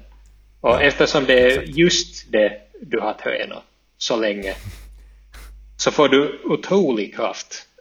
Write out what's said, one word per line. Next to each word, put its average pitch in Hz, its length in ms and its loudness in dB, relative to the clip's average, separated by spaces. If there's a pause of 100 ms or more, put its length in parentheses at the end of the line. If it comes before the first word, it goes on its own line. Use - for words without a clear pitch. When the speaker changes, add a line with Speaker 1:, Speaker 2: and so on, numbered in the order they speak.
(600)
Speaker 1:
Och - 80 0
Speaker 2:
Ja, 127 120 4
Speaker 1:
eftersom 143 440 2
det 127 160 4
är 123 60 6 (120)
Speaker 2:
exakt. 90 180 -10
Speaker 1:
just - 540 0
det 107 300 0 (200)
du 139 180 -6
har 104 140 -4
tränat 113 500 -10 (340)
så - 200 -4
länge, 101 380 -4 (1200)
så - 140 -2
får 143 180 4
du 139 340 2
otrolig 147 720 -2
kraft, - 520 -8 (140)